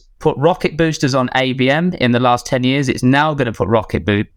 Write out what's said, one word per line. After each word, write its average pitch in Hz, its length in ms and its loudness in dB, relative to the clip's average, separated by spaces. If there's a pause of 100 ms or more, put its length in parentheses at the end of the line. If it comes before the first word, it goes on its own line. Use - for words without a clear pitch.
(180)
put 151 180 0
rocket 165 400 0
boosters 156 360 0
on 127 220 0
A 131 160 0
B 131 180 0
M 165 260 0
in 120 180 2
the 120 80 2
last 123 240 2
ten 127 180 -2
years. 135 240 0
It's - 160 -4
now 143 300 2
gonna 127 180 -2
put - 160 -4
rocket 107 380 -2
bo-, 104 180 0 (140)